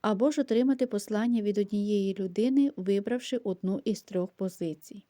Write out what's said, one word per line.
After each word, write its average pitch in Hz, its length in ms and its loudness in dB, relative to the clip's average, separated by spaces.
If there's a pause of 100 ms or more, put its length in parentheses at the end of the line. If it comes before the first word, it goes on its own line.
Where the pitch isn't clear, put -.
Або 214 300 2
ж 294 100 0
отримати 254 460 2
послання 220 540 0
від 208 160 0
однієї 202 560 0
людини, 240 640 2
вибравши 202 640 -2
одну 190 480 -2
із 214 160 -2
трьох 185 300 -4
позицій. 180 800 -8